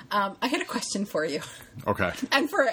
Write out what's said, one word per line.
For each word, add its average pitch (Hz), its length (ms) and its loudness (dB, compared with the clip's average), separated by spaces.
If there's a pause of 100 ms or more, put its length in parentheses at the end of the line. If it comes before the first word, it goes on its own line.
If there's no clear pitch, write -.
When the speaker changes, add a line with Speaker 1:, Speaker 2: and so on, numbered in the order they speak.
(120)
Speaker 1:
um, 196 320 0
I 262 40 2
had 339 140 2
a 359 40 -4
question 202 400 -2
for 156 200 -2
you. 147 160 -2 (460)
Speaker 2:
Okay. 95 240 2 (100)
Speaker 1:
<laughs> 269 100 -4
And 285 200 4
for 392 100 2 (120)